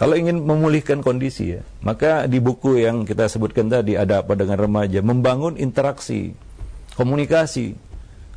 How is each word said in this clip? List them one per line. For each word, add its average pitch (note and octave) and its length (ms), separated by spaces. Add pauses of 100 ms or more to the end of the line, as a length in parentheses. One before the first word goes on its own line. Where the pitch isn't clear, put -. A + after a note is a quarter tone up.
Kalau D3 160
ingin E3+ 260
memulihkan D3+ 600
kondisi B2 500
ya, E2+ 80 (220)
maka C#3 420
di B2+ 140
buku B2+ 400
yang A2+ 240
kita G#2+ 240
sebutkan A2 400
tadi, A2+ 260
Ada G2 300
Apa G#2 100
Dengan G2 240
Remaja, G2+ 460
membangun B2+ 560
interaksi, B2+ 720 (640)
komunikasi. C#3 800 (600)